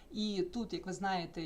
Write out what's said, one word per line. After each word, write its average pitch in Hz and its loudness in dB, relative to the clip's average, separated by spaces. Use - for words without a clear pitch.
І 214 2
тут, 196 0
як 175 -4
ви 185 -2
знаєте, 180 0